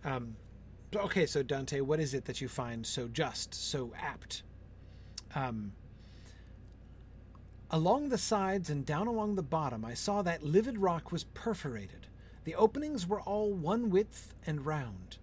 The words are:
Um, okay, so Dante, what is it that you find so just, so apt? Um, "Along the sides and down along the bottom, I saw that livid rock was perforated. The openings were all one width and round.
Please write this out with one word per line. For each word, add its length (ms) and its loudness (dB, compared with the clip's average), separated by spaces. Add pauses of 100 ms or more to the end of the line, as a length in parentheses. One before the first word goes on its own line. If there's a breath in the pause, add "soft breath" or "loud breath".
Um, 320 -2 (580)
okay, 320 4
so 160 2
Dante, 380 0
what 220 4
is 120 2
it 120 0
that 160 -4
you 80 -2
find 360 -4
so 220 -2
just, 460 -2
so 440 -2
apt? 460 -6 (920 loud breath)
Um, 360 -2 (2000 loud breath)
"Along 380 6
the 80 4
sides 520 2
and 160 0
down 220 2
along 280 2
the 80 0
bottom, 420 2
I 80 -4
saw 300 2
that 200 2
livid 340 6
rock 340 4
was 120 -2
perforated. 840 -4 (360 loud breath)
The 120 -4
openings 520 4
were 140 2
all 320 2
one 360 2
width 440 2 (120)
and 200 0
round. 580 -2